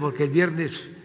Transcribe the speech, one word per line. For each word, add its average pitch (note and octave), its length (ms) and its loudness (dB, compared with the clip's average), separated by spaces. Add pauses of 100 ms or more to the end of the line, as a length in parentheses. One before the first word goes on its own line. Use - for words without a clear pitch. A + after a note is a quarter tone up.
porque D3 240 0
el C#3+ 60 0
viernes D#3+ 420 2 (320)